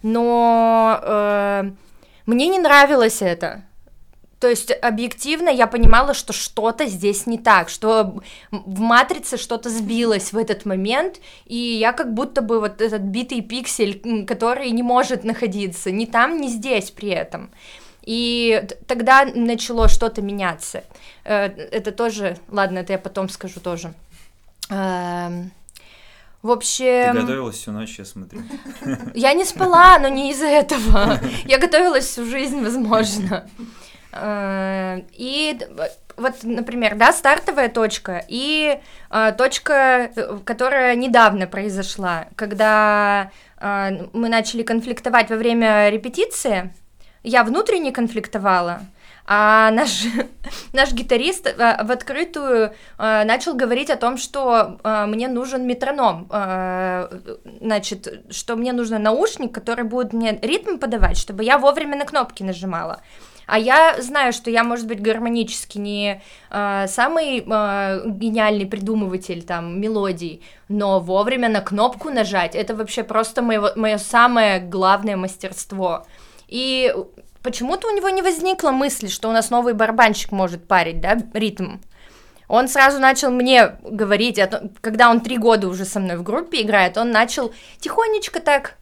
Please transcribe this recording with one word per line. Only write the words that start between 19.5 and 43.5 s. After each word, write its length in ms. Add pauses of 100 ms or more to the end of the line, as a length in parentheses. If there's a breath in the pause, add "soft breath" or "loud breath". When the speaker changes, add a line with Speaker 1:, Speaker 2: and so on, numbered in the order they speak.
Speaker 1:
что-то 320
меняться. 640 (420 loud breath)
Э, 220
это 440
тоже, 460 (100)
ладно, 320
это 140
я 60
потом 280
скажу 320
тоже. 340 (760 soft breath)
Эм, 840 (880 soft breath)
в 80
общем 600
Speaker 2:
Ты 100
готовилась 360
всю 140
ночь, 280
я 60
смотрю. 360 (380)
Speaker 1:
<laughs> 340
Я 200
не 100
спала, 560
но 80
не 240
из-за 140
этого. 760 (120)
<laughs> 140
Я 120
готовилась 480
всю 200
жизнь, 380
возможно. 840 (640 loud breath)
Э, 880 (100)
и 480
д-, 320 (240)
вот, 280
например, 520
да, 160
стартовая 560
точка 640
и, 500 (320 loud breath)
э, 260
точка, 800
э, 300
которая 500
недавно 500
произошла, 840 (100)
когда, 920 (260 soft breath)